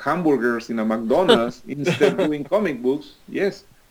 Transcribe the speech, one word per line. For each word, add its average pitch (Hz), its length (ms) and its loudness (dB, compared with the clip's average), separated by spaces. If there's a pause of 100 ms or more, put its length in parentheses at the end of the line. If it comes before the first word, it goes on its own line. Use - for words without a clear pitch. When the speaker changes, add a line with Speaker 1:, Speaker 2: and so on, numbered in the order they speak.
Speaker 1:
hamburgers 127 720 0
in 117 80 -4
a 110 60 0
McDonald's 117 800 2
Speaker 2:
<laughs> - 40 -20
Speaker 1:
instead 143 500 0
doing 151 260 0
comic 165 380 -2
books. 135 320 -2 (160)
Yes, - 340 -4 (280)